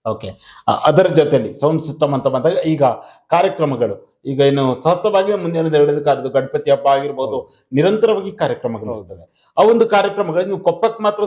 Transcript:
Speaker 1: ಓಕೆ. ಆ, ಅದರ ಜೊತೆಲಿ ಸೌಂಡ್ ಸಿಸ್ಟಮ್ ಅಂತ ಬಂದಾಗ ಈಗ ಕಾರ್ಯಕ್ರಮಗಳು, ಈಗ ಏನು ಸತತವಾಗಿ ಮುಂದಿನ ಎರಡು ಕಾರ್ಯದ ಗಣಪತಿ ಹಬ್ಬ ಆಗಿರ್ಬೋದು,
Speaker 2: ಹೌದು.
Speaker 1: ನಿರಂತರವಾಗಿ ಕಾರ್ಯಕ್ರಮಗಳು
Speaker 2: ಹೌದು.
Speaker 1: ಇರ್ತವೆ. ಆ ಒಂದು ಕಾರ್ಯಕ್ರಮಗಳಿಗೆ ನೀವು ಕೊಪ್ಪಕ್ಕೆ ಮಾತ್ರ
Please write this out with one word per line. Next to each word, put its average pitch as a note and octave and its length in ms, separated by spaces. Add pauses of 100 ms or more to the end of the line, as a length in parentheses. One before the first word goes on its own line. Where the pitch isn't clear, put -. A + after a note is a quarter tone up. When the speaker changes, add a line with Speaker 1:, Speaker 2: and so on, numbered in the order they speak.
Speaker 1:
ಓಕೆ. G#2+ 200 (400)
ಆ, A2 40
ಅದರ D3+ 360
ಜೊತೆಲಿ C3+ 460
ಸೌಂಡ್ D#3 280
ಸಿಸ್ಟಮ್ C#3+ 320
ಅಂತ C3 120
ಬಂದಾಗ B2+ 260
ಈಗ D#3 300 (480)
ಕಾರ್ಯಕ್ರಮಗಳು, C#3+ 960
ಈಗ C3+ 160
ಏನು C#3 340
ಸತತವಾಗಿ F#3+ 600
ಮುಂದಿನ E3 400
ಎರಡು D3 300
ಕಾರ್ಯದ C3 220
ಗಣಪತಿ C#3 440
ಹಬ್ಬ C#3 180
ಆಗಿರ್ಬೋದು, C#3 420
Speaker 2:
ಹೌದು. - 420
Speaker 1:
ನಿರಂತರವಾಗಿ G3 600
ಕಾರ್ಯಕ್ರಮಗಳು A#2 600
Speaker 2:
ಹೌದು. G#2+ 80
Speaker 1:
ಇರ್ತವೆ. - 580
ಆ F3 40
ಒಂದು A3+ 240
ಕಾರ್ಯಕ್ರಮಗಳಿಗೆ F#3+ 600
ನೀವು F#3+ 140
ಕೊಪ್ಪಕ್ಕೆ G#3+ 420
ಮಾತ್ರ G#3 240